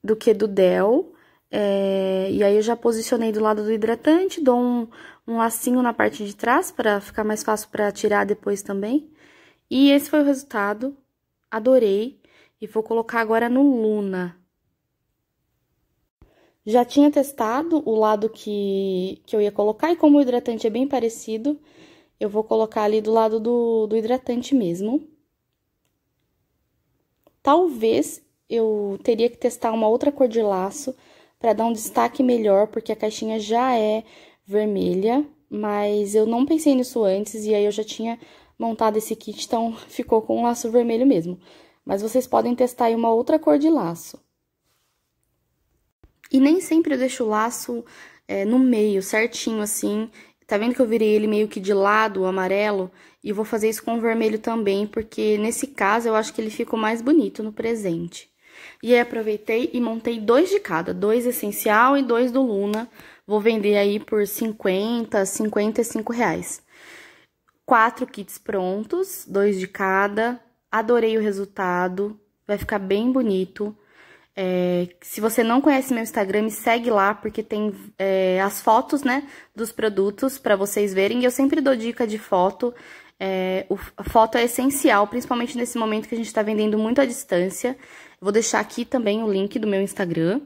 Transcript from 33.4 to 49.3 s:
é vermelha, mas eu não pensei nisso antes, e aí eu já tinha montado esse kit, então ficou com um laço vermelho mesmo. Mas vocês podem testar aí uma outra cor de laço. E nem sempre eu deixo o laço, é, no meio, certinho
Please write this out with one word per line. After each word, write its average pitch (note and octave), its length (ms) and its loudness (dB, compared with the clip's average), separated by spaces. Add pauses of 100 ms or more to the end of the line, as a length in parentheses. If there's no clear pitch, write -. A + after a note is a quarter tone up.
é G#3+ 240 0 (420)
vermelha, G3+ 800 0 (240)
mas G#3 640 -2
eu A3 140 4
não A#3 180 0
pensei D#4 300 2
nisso B3 300 0
antes, G#3 400 -2
e G#3+ 100 2
aí G#3 120 2
eu G#3 40 2
já G#3+ 140 -4
tinha A3+ 340 -8 (400)
montado A3 380 0
esse G#3+ 180 -4
kit, - 320 -12
então A3+ 300 -2 (100)
ficou A#3 360 0
com A3+ 180 -2
um - 20 0
laço A#3+ 300 -2
vermelho A#3+ 340 2
mesmo. F3+ 320 2 (480)
Mas G3 160 -4
vocês B3 240 -2
podem A#3 280 0
testar B3 320 0
aí A3+ 80 2
uma A#3 140 0
outra A#3 300 2
cor D4+ 200 4
de D#4 120 2
laço. F3 520 -4 (2000)
E C4+ 80 2
nem D4+ 220 4
sempre D#4+ 320 0
eu C4 60 -2
deixo B3+ 260 -2
o A3 40 -2
laço, A#3 540 -4 (440)
é, G3 180 -4
no A#3 140 2
meio, G#3+ 440 2
certinho A3 600 -4